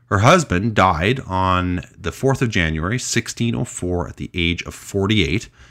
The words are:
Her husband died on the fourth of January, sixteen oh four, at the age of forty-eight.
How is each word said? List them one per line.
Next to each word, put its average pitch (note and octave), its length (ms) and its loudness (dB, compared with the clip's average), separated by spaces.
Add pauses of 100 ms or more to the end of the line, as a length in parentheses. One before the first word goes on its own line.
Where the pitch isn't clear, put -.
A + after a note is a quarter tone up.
Her G#2 120 2
husband A2+ 560 4
died F#2+ 460 2
on F2+ 640 0 (120)
the E2+ 140 -6
fourth C3 320 0
of A#2+ 80 0
January, F2 480 0
sixteen - 560 -2
oh B2 100 -4
four, F2+ 440 -4
at - 80 -14
the - 180 -10
age F2 300 0
of - 100 -12
forty-eight. G2 720 0 (220)